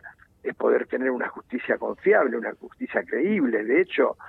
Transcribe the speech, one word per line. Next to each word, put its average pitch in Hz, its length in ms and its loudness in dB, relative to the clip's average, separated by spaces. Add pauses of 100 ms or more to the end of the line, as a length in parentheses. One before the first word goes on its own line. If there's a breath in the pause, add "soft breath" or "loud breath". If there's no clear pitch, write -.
(440 loud breath)
es 127 120 -6
poder 120 320 2
tener 131 220 -2
una 123 200 -4
justicia - 480 -4
confiable, 123 600 2
una 110 160 -6
justicia - 500 -6
creíble. 131 600 0
De 127 180 2
hecho, 143 360 0 (120)